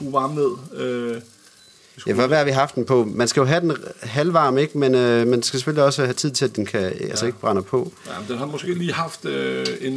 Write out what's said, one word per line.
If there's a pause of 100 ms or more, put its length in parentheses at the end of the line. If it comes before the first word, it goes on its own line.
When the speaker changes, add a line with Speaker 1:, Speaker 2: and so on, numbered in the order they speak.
Speaker 1:
skrue
varmen
ned.
Øh,
vi (840)
Speaker 2:
Ja,
Speaker 1:
skruer
Speaker 2:
hvad
har
vi
haft
den
på?
Man
skal
jo
have
den (260)
halvvarm,
ikke?
Men,
øh,
man
skal
selvfølgelig
også
have
tid
til,
at
den
kan,
altså
Speaker 1:
Ja.
Speaker 2:
ikke
brænder
på. (140)
Speaker 1:
Ja,
men
den
har
måske
lige
haft,
øh, (140)
en,